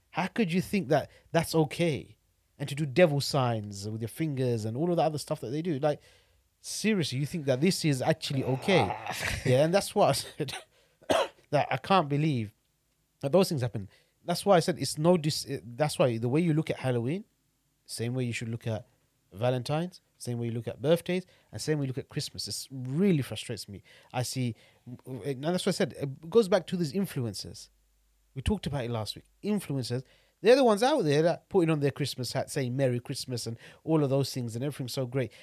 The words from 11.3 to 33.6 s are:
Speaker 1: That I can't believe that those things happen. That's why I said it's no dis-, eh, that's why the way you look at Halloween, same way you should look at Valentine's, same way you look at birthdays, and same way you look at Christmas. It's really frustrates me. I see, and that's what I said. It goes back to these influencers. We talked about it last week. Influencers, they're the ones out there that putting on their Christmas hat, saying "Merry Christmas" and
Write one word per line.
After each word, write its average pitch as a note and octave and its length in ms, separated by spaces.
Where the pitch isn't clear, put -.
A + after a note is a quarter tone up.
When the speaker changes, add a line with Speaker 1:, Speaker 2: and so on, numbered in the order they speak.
Speaker 1:
That C#3 180
I C3 100
can't F3+ 300
believe C#3+ 440
that C#3 100
those F3+ 160
things C#3 140
happen. A2+ 260
That's E3+ 220
why G3 100
I E3 40
said F3 180
it's C#3 200
no E3+ 180
dis-, D3+ 320
eh, C3+ 100
that's C#3+ 240
why B2+ 200
the A#2+ 100
way C#3 120
you E3+ 140
look D#3 160
at - 80
Halloween, C3 460
same A#2+ 280
way C3 80
you A#2+ 100
should A2+ 160
look A#2 200
at A2 180
Valentine's, B2+ 680
same A#2+ 220
way A#2+ 80
you A2+ 60
look A#2 160
at - 120
birthdays, E3+ 440
and A2+ 100
same D3+ 200
way C#3 60
you - 20
look B2+ 100
at A#2 100
Christmas. - 380
It's - 240
really C#3 520
frustrates - 460
me. G2 140
I B2+ 100
see, A#2+ 320
and C3+ 160
that's F3 240
what F#3 80
I - 40
said. C#3+ 220
It C#3+ 300
goes A3+ 180
back F#3 200
to F#3+ 80
these E3+ 160
influencers. A#2+ 760
We C3 60
talked G#3 260
about C3+ 160
it A#2+ 80
last A2 240
week. - 80
Influencers, C#3 600
they're A3 120
the C#4 80
ones A3 220
out C#4 180
there D3+ 200
that E3 260
putting E3+ 220
on D#3 100
their C#3+ 100
Christmas - 420
hat, - 160
saying B2+ 280
"Merry B2+ 240
Christmas" - 480
and A#2 100